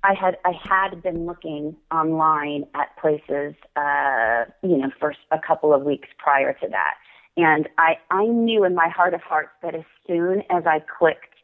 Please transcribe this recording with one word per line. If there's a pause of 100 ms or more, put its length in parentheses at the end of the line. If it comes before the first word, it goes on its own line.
I
had,
I (160)
had
been
looking (160)
online (100)
at
places, (220)
uh, (180)
you
know, (100)
for (180)
a
couple
of
weeks
prior
to
that. (420)
And
I, (100)
I
knew
in
my
heart
of
hearts (100)
that
as (240)
soon
as
I (180)
clicked (160)